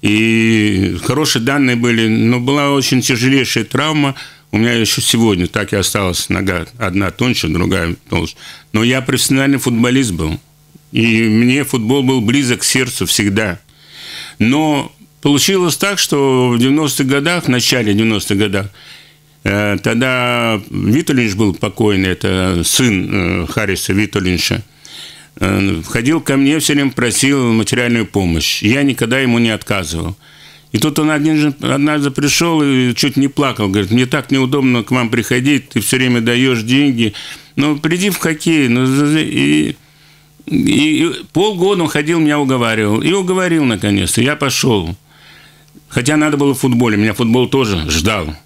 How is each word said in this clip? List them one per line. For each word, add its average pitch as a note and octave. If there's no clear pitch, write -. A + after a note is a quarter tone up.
И G#2+
хорошие C3
данные C3
были, A#2
но A2+
была C#3+
очень C3+
тяжелейшая B2
травма. C#3+
У G#2
меня A#2
ещё A2+
сегодня G#2+
так G2+
и G#2
осталась F#2+
нога, F#2
одна F#2+
тоньше, A#2+
другая F2
толще. F2+
Но G#2+
я B2+
профессиональный C3+
футболист B2
был. D#2+
И A2+
мне A#2+
футбол C3
был C3
близок B2
к -
сердцу B2
всегда. G2+
Но C#3
получилось F3+
так, G3
что C3
в A#2+
девяностых C#3
годах, D3
в -
начале A#2+
девяностых G#2+
годах, G2+
э, G2+
тогда A#2+
Виталинч A2+
был G2+
покойный, G2+
это F#2
сын, G#2+
э, F2+
Хариса G2
Виталинча, F#2+
э, G2
ходил C#3
ко C3+
мне, C#3
всё D3
время C#3+
просил B2
материальную A#2
помощь. E2+
Я C3
никогда C3
ему B2
не A#2
отказывал. F2
И -
тут D3
он D#3
один D#3
же, D3
однажды C#3+
пришёл D#3
и B2+
чуть B2+
не C#3
плакал. B2+
Говорит: F#2+
«Мне B2
так C3+
неудобно C3
к -
вам B2
приходить, B2+
ты C3
всё B2+
время B2
даёшь A#2+
деньги. A#2
Ну, D3
приди F3
в F3
хоккей». D#3
Ну, B2
за-, C#3
за-, D#3
и, D3
и, -
и D#3
полгода F#3+
он D#3
ходил, D3+
меня D3
уговаривал. A2+
И D#3+
уговорил F#3
наконец-то. G2+
Я C#3
пошёл. A2+
Хотя C3
надо D3+
было C#3
в B2+
футболе. A#2+
Меня G#2+
футбол A#2+
тоже G#2
ждал D#2+